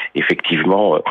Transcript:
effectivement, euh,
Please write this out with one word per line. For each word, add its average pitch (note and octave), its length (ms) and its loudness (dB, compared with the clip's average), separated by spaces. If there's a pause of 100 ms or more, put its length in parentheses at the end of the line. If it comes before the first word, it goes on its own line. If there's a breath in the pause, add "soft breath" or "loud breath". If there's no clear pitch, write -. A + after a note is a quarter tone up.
(160 loud breath)
effectivement, F#2 800 0
euh, - 20 2 (120 loud breath)